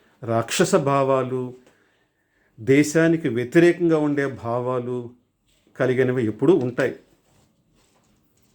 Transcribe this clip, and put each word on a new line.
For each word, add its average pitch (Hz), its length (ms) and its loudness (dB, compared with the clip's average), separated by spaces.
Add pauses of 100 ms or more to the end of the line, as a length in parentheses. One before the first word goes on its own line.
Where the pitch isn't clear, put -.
(220)
రాక్షస 117 520 -2
భావాలు, 131 800 0 (1040)
దేశానికి 160 680 2
వ్యతిరేకంగా 165 720 2
ఉండే 143 280 -2
భావాలు 123 840 -6 (680)
కలిగినవి 127 460 0
ఎప్పుడూ 139 300 2
ఉంటాయి. 127 400 -2 (1600)